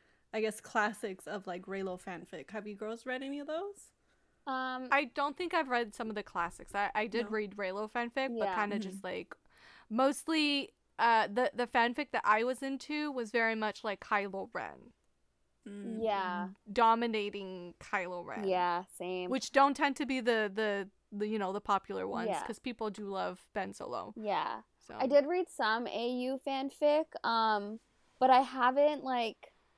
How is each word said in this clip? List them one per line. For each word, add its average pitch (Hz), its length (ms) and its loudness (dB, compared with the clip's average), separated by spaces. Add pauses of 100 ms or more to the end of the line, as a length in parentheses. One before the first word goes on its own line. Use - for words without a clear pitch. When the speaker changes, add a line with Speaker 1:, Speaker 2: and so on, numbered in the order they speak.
(340)
Speaker 1:
I 220 60 -2
guess, 214 220 -2
classics 208 680 -2
of, 190 200 -8
like, 185 180 -8
Reylo 190 360 -4
fanfic. 175 500 -12
Have 208 140 -8
you 208 100 -10
girls 214 300 -8
read 254 180 -4
any 277 160 -6
of 285 80 -10
those? 359 440 -8 (560)
Speaker 2:
Um, 262 420 -4
Speaker 3:
I 277 260 4
don't 285 200 0
think 359 180 -4
I've 311 160 2
read 240 240 0
some 226 140 -6
of 214 80 -4
the 208 80 -4
classics. - 500 -6
I, 202 220 0
I 220 120 0
did 220 180 -2
Speaker 1:
No. 214 60 -8
Speaker 3:
read 208 260 -4
Reylo 202 340 -4
fanfic, 247 380 -2 (100)
but 202 60 2
Speaker 2:
Yeah. 190 100 0
Speaker 3:
kinda 208 220 0
Speaker 1:
Mm-hmm. 196 120 -4
Speaker 3:
just, 196 140 -10
like, 185 320 -8 (540)
mostly, 285 840 2 (260)
uh, 226 280 6
the, 226 280 2
the 240 100 0
fanfic 240 460 2
that - 140 -2
I 214 180 4
was 254 180 -2
into 294 500 -4
was 233 200 -4
very 226 240 4
much, 214 300 -2
like, 202 160 -4
Kylo 196 520 -2
Ren. 101 380 -8 (760)
Speaker 1:
Mm. 220 380 -8
Speaker 2:
Yeah. 190 460 -2 (220)
Speaker 3:
Dominating 202 1080 2
Kylo 180 460 -4
Ren. 208 220 -6
Speaker 2:
Yeah, 180 360 2 (140)
same. 180 320 -4
Speaker 3:
Which - 240 -2
don't 277 220 8
tend 285 200 2
to 294 100 -2
be 262 140 -2
the, 220 340 2
the, 202 360 -2 (220)
the, 208 140 -2
you 214 140 0
know, 190 140 -2
the 208 80 -4
popular 190 440 -2
ones, 226 240 -4
Speaker 2:
Yeah. 160 160 -2
Speaker 3:
'cause - 140 -8
people 226 300 -6
do 202 180 -10
love 185 460 -4
Ben 196 200 -4
Solo. 190 440 -8
Speaker 2:
Yeah. 196 440 -2 (200)
Speaker 3:
So. - 180 -16
Speaker 2:
I 269 80 0
did 277 200 6
read 359 200 0
some 226 400 0
A 233 220 -4
U 254 360 -2
fanfic, 285 600 2 (180)
um, 220 560 2 (400)
but 254 100 8
I 254 120 10
haven't, 262 600 4
like, 240 500 -2 (240)